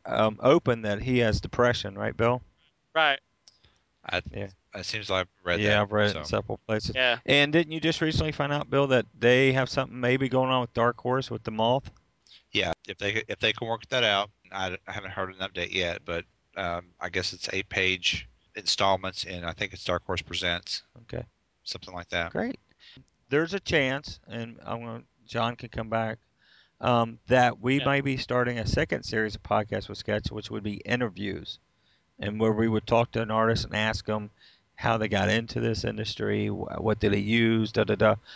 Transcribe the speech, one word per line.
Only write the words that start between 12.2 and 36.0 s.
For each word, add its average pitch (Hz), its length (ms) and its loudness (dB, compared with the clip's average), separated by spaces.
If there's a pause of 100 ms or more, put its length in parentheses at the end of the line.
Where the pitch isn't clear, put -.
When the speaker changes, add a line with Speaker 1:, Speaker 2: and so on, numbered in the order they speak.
Speaker 3:
Yeah, 92 220 0 (140)
if 98 100 -12
they, 104 300 -2
if 104 120 -8
they 107 140 2
can 113 140 -6
work 113 220 -6
that 127 140 0
out, 101 280 2 (200)
I, 92 240 -4 (120)
I 95 40 -12
haven't 95 200 -10
heard 92 180 -4
an 92 180 -8
update 90 240 -6
yet, 90 320 -2
but, 85 220 -6 (320)
um, 87 300 -6 (120)
I 90 100 -8
guess 92 220 -4
it's - 220 -12
eight 95 160 -4
page 92 580 0 (280)
installments, 95 680 0
and 87 200 -10
I 85 80 -4
think 101 200 -6
it's - 120 -14
Dark 87 200 -2
Horse 90 180 -4
Presents. 87 580 -6 (220)
Speaker 1:
Okay. - 200 -10 (400)
Speaker 3:
Something - 300 -14
like 87 160 -12
that. 85 220 -4
Speaker 1:
Great. - 280 -4 (680)
There's 160 240 0
a 196 80 -4
chance, 143 680 -2
and 113 380 -10
I'm 117 180 -6
gonna, 117 200 -12 (220)
John 117 300 -2
can 117 140 -14
come 110 180 -8
back, 113 300 -2 (640)
um, 120 360 2 (100)
that 123 340 4
we 131 180 2
Speaker 2:
Yeah. 131 60 -2
Speaker 1:
might 139 180 2
be 135 140 -2
starting 123 420 0
a 107 80 -2
second - 360 0
series 107 320 -2
of - 80 -16
podcasts 104 440 -2
with 104 120 -12
Sketch, 104 320 -4
which 107 200 -10
would 110 120 -8
be 104 140 -6
interviews, 101 800 -4 (640)
and 104 220 -4
where 113 100 4
we 110 160 2
would 110 180 0
talk 117 260 2
to 113 100 -2
an 110 100 -4
artist 113 320 2
and - 100 -8
ask 110 360 -2
'em 107 220 -4 (440)
how 117 220 0
they 107 100 0
got 98 220 2
into 117 320 -2
this 113 240 -2
industry, 107 600 -4